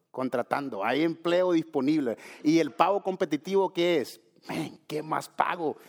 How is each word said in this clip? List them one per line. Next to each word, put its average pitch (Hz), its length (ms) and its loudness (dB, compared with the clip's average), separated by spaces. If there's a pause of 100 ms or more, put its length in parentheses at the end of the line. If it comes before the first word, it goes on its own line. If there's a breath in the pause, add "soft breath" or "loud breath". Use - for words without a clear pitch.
(100)
contratando. 123 720 -4
Hay 127 200 2
empleo 175 500 0
disponible. 147 640 0 (260 loud breath)
¿Y 160 160 4
el 147 140 2
pago 196 300 2
competitivo 185 680 -2
qué 170 280 2
es? - 220 -8 (260)
Men, 160 400 -6
¿qué 151 140 -6
más 147 260 -4
pago 160 480 -2 (120 loud breath)